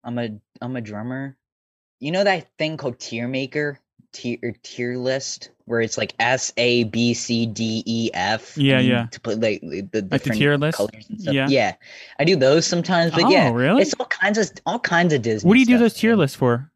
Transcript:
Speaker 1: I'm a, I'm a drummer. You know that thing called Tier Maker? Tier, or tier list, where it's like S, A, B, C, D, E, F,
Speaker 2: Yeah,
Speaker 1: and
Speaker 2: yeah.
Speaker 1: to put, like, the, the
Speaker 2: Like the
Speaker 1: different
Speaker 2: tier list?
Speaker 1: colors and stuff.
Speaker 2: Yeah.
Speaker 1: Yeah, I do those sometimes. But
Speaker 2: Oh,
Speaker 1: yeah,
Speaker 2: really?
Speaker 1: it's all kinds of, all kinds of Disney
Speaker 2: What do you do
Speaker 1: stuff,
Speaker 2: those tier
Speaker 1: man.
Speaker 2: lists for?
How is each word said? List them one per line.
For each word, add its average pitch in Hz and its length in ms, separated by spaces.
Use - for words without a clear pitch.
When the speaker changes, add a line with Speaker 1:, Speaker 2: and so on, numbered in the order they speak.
Speaker 1:
I'm 120 140
a, 120 120
I'm 127 160
a 123 60
drummer. 123 560
You 143 120
know 190 120
that 190 240
thing 156 180
called 135 220
Tier 117 300
Maker? 139 520
Tier, 120 280
or 120 100
tier 123 340
list, 131 540
where 117 140
it's 113 160
like 107 220
S, 123 400
A, 120 280
B, 117 280
C, 117 320
D, 110 400
E, 113 260
F, 104 460
Speaker 2:
Yeah, 139 220
Speaker 1:
and 127 80
Speaker 2:
yeah. 120 240
Speaker 1:
to - 100
put, 110 180
like, 110 220
the, - 60
the 78 100
Speaker 2:
Like 98 140
the 110 100
Speaker 1:
different 113 220
Speaker 2:
tier 143 180
list? 151 200
Speaker 1:
colors 110 300
and 110 140
stuff. 143 140
Speaker 2:
Yeah. 135 140
Speaker 1:
Yeah, 113 260
I 143 60
do 180 120
those 143 300
sometimes. 170 480
But 170 120
Speaker 2:
Oh, - 40
Speaker 1:
yeah, 165 240
Speaker 2:
really? 151 300
Speaker 1:
it's 294 160
all 247 80
kinds 208 320
of, 202 100
all 202 140
kinds 170 340
of 131 80
Disney 110 260
Speaker 2:
What 196 60
do 254 60
you 254 80
do 247 60
Speaker 1:
stuff, 233 80
Speaker 2:
those 233 120
tier 226 200
Speaker 1:
man. 220 40
Speaker 2:
lists 147 180
for? 123 400